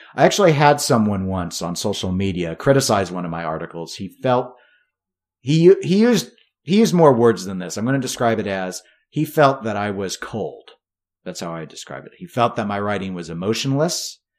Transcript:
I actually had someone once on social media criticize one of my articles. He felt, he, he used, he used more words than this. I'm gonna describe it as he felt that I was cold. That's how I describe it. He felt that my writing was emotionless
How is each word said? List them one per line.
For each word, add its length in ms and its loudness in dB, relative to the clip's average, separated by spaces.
I 100 2
actually 280 4
had 280 4
someone 460 0
once 360 -6
on 140 -6
social 360 -4
media 440 -2
criticize 560 2
one 120 -8
of 60 -8
my 140 -8
articles. 520 -8
He 120 -10
felt, 460 -2
he, 420 6
he 160 2
used, 320 2
he 160 0
used 160 4
more 180 8
words 320 4
than 140 -8
this. 180 -10
I'm 80 -4
gonna 140 0
describe 400 -2
it 80 -6
as 360 -6
he 160 -2
felt 400 2
that 120 -4
I 140 -4
was 260 -6
cold. 540 -10
That's 160 -14
how 140 -10
I 100 -10
describe 420 -16
it. 100 -20
He 100 -18
felt 300 -2
that 100 -4
my 140 -4
writing 340 -4
was 140 -10
emotionless 920 -4